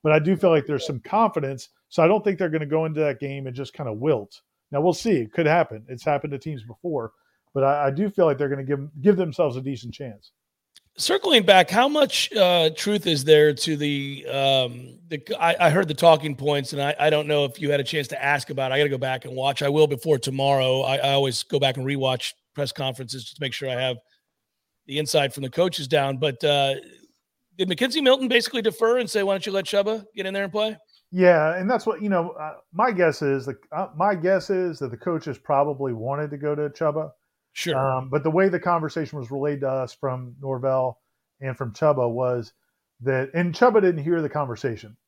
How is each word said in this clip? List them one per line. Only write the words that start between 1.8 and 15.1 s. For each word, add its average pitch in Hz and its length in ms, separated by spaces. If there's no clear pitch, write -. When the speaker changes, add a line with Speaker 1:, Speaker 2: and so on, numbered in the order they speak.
Speaker 1:
so - 140
I 165 60
don't 208 160
think 196 140
they're 180 100
gonna 156 180
go 160 180
into 156 160
that 143 200
game 139 260
and 127 80
just 131 180
kinda 127 200
wilt. 113 480
Now, 143 80
we'll 170 120
see. 196 240
It 113 160
could 165 140
happen. 147 420
It's 127 160
happened 147 280
to 135 60
teams 139 260
before, 120 480
but 139 80
I, 143 240
I 135 60
do 190 160
feel 190 180
like 143 120
they're 143 100
gonna 139 160
give, 139 240
give 196 140
themselves 156 400
a 135 40
decent 127 340
chance. 120 380
Speaker 2:
Circling 330 440
back, 185 260
how 233 200
much, 294 440
uh, 175 420
truth 208 320
is 151 160
there 151 300
to 151 240
the, 139 520
um, 131 720
the, 151 120